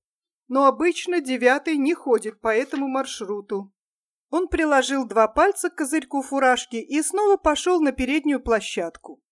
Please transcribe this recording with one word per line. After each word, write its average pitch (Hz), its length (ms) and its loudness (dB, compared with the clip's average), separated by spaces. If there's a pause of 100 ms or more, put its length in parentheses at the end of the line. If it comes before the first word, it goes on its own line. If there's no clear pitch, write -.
(480)
Но 269 180 2
обычно 339 560 0
девятый 254 560 0
не 285 160 2
ходит 220 480 -2
по 233 60 -4
этому 269 400 0
маршруту". 208 840 -6 (600)
Он 359 160 0
приложил 277 580 2
два 220 220 2
пальца 359 420 0
к - 60 -10
козырьку 285 460 -4
фуражки 262 560 0
и 277 260 -4
снова 403 340 2
пошел 339 420 0
на 285 120 2
переднюю 277 500 -2
площадку. 208 800 -4 (100)